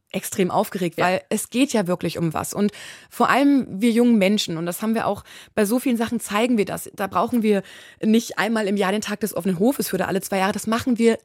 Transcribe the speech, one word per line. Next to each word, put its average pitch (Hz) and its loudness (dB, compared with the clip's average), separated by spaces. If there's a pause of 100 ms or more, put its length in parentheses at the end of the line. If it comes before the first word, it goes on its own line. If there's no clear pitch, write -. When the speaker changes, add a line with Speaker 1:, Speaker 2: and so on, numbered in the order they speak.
(100)
Speaker 1:
extrem 185 -2
aufgeregt, 180 -2
Speaker 2:
Ja. 170 2
Speaker 1:
weil 185 0
es - -4
geht 254 0
ja 208 0
wirklich 175 -2
um 165 -2
was. - -6
Und 202 0 (400)
vor - 0
allem 277 4
wir 214 0
jungen 233 4
Menschen, 196 2
und 170 -4
das 175 -6
haben 220 -2
wir - -2
auch, 202 -6 (320)
bei 214 2
so 214 2
vielen 247 0
Sachen 226 -2
zeigen 233 0
wir 202 2
das. 170 -8
Da 196 -4
brauchen 233 0
wir 202 2 (380)
nicht 220 2
einmal 214 0
im 202 0
Jahr 190 2
den 214 -2
Tag 208 -6
des - -4
offenen 175 -2
Hofes 220 0
für - -4
oder 180 -2
alle 185 -2
zwei - -4
Jahre. 190 0
Das - -6
machen 233 0
wir 226 4